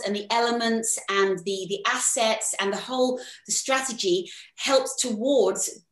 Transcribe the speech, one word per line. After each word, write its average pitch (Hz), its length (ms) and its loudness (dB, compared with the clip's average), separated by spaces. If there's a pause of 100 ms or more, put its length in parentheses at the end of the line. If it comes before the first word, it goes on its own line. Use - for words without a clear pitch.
and 196 100 -2
the 208 160 -6
elements 233 680 0 (100)
and 196 320 2
the, 190 280 -4
the 196 180 -4
assets 240 760 0
and 196 120 0
the 202 60 -2
whole, 254 400 0 (280)
the - 60 -4
strategy 220 800 0 (260)
helps - 440 2
towards 226 920 2